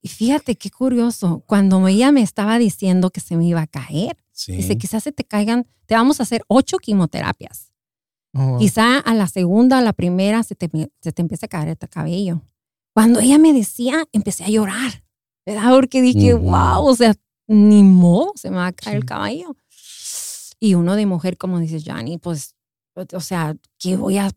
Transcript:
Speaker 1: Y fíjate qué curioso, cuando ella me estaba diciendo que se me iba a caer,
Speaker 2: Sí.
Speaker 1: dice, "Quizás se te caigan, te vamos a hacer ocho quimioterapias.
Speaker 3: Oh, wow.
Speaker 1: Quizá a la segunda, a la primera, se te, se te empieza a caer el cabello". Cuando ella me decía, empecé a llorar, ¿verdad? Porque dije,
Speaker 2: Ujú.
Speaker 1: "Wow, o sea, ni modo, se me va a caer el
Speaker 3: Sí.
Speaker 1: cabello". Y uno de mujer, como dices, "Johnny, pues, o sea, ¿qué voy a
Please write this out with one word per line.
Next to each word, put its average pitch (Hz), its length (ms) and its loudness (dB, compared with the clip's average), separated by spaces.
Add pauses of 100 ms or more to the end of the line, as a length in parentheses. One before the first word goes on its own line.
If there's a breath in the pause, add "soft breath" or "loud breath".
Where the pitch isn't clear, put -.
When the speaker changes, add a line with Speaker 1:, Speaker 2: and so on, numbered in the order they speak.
Speaker 1:
Y 190 80 -18
fíjate 254 460 -2
qué - 140 -14
curioso, 240 760 -2
cuando 190 400 2
ella 233 240 4
me 277 100 4
estaba 214 380 0
diciendo 185 500 0
que 170 120 -10
se 170 160 -6
me 170 80 2
iba 170 160 0
a 156 60 -6
caer, 151 500 -8 (160)
Speaker 2:
Sí. - 240 -12
Speaker 1:
dice, 92 200 -4
"Quizás 214 260 -6
se 294 100 -8
te - 100 -12
caigan, 220 420 -2 (220)
te 220 80 0
vamos 254 240 2
a 254 40 -2
hacer 226 240 -4
ocho 269 300 0
quimioterapias. - 960 -4 (640)
Speaker 3:
Oh, 135 100 -2
wow. 127 140 -2
Speaker 1:
Quizá 226 400 2
a 226 160 -2
la 202 120 0
segunda, 220 520 2
a - 20 2
la 220 120 0
primera, 190 500 -2
se - 120 -10
te, 170 140 -8 (320)
se 160 120 -8
te - 80 -6
empieza - 240 -6
a - 40 -16
caer 160 200 -6
el 160 80 -8 (120)
cabello". 170 520 -6 (520)
Cuando 226 280 4
ella 269 180 6
me 311 140 6
decía, 254 580 -2
empecé 202 320 -4
a 190 60 -6
llorar, 214 540 -4 (420)
¿verdad? 220 260 0
Porque 262 300 4
dije, - 340 4
Speaker 2:
Ujú. - 160 -2
Speaker 1:
"Wow, - 340 2
o 262 100 4
sea, 226 200 2 (320)
ni 208 360 6
modo, 190 520 6
se - 160 -14
me 185 60 -6
va 180 100 -4
a 180 60 -8
caer 208 240 -8
el 214 60 -6
Speaker 3:
Sí. 123 40 -10
Speaker 1:
cabello". 294 480 -8 (1040 loud breath)
Y 208 160 2
uno 175 200 0
de 208 100 -2
mujer, 180 320 -4
como 180 220 -6
dices, 160 260 -6
"Johnny, 113 320 -10
pues, 160 380 -12 (580)
o 185 80 -10
sea, 156 340 -6 (240)
¿qué 185 180 -4
voy 196 200 -4
a 196 200 -2